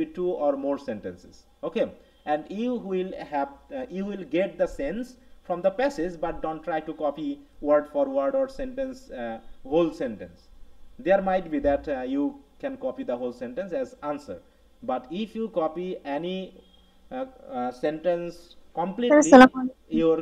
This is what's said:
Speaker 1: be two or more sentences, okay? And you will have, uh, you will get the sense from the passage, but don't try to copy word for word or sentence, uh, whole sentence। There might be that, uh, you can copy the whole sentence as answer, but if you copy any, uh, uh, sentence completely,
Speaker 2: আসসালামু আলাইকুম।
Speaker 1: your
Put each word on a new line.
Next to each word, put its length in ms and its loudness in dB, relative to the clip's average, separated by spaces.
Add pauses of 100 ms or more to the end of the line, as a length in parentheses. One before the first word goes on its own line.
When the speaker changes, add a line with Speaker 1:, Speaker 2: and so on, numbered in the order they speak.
Speaker 1:
be 40 0 (120)
two 140 0 (140)
or 60 4 (140)
more 120 0 (120)
sentences, 460 -10 (320)
okay? 180 0 (460)
And 100 0 (200)
you 100 0 (200)
will 200 -2 (220)
have, 180 0
uh, 340 -10 (120)
you 120 -4
will 160 -8 (120)
get 120 2 (120)
the 80 2 (120)
sense 240 -4 (420)
from 180 -4
the 160 4
passage, 320 -2 (120)
but 100 -6 (100)
don't 220 -6
try 120 -2 (100)
to 40 -8 (100)
copy 260 -2 (380)
word 260 6
for 120 2 (120)
word 240 2
or 60 0 (140)
sentence, 360 -6 (140)
uh, 260 -8 (340)
whole 200 4 (120)
sentence। 360 -10 (680)
There 140 4 (100)
might 220 0
be 60 0 (100)
that, 180 2
uh, 80 -2 (200)
you 80 0 (380)
can 120 -6 (120)
copy 260 -6
the 80 -2
whole 240 -6
sentence 280 -8 (100)
as 80 -6 (220)
answer, 260 -10 (520)
but 120 -2 (220)
if 140 -6
you 80 -2 (160)
copy 260 -2 (300)
any, 200 -4 (100)
uh, 800 -14 (320)
uh, 140 -4 (120)
sentence 520 -2 (440)
completely, 420 4
Speaker 2:
আসসালামু 400 12
আলাইকুম। 400 -6
Speaker 1:
your 200 6